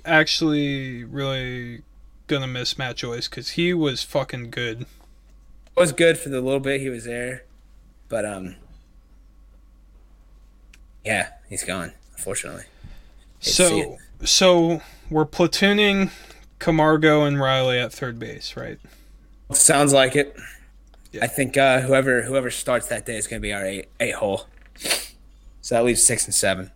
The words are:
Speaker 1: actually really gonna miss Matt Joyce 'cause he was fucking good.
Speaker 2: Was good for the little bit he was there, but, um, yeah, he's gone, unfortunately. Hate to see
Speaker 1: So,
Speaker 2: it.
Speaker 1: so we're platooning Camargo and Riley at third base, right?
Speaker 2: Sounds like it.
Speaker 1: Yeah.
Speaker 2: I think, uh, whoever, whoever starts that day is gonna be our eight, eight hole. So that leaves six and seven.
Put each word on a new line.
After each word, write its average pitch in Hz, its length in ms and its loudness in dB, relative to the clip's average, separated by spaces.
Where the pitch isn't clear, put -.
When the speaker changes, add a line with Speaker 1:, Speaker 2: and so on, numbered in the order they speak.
Speaker 1:
actually 143 1000 0
really 127 760 -6
gonna 139 200 -2
miss 127 300 -6
Matt 123 200 -6
Joyce 120 300 -8
'cause - 240 -12
he 175 220 0
was 151 300 -2
fucking 120 480 -6
good. 120 340 -6
Speaker 2:
Was 175 180 4
good 165 240 4
for - 120 -12
the 131 120 -4
little 131 180 -2
bit 135 220 -4
he 135 80 -6
was 117 160 -10
there, 123 380 -10
but, 110 160 -4
um, 95 320 -10
yeah, 104 240 -2
he's - 160 -10
gone, 90 300 -8
unfortunately. - 500 -10
Hate - 40 -14
to - 60 -2
see - 40 0
Speaker 1:
So, - 440 2
Speaker 2:
it. - 80 -4
Speaker 1:
so 170 540 4
we're 156 160 2
platooning 196 840 2
Camargo 156 640 4
and 143 160 2
Riley 131 400 2
at 120 140 -4
third 117 260 -8
base, 110 380 -12
right? 123 200 -12
Speaker 2:
Sounds 143 400 6
like 131 240 6
it. 143 180 -2
Speaker 1:
Yeah. - 100 -4
Speaker 2:
I - 40 0
think, 131 300 -2
uh, 135 240 6
whoever, 131 420 2
whoever 127 280 -2
starts 123 360 -2
that 110 180 -6
day 117 100 -8
is 107 100 -6
gonna 110 140 -10
be 104 140 -4
our 101 120 -6
eight, 95 220 -8
eight 117 140 -2
hole. 98 320 -4
So - 140 -4
that 117 80 4
leaves 120 220 4
six 117 200 2
and 104 80 -6
seven. 95 420 0